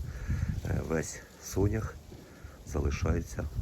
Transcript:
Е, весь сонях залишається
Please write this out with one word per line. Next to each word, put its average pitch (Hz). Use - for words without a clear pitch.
Е, -
весь 80
сонях 104
залишається 73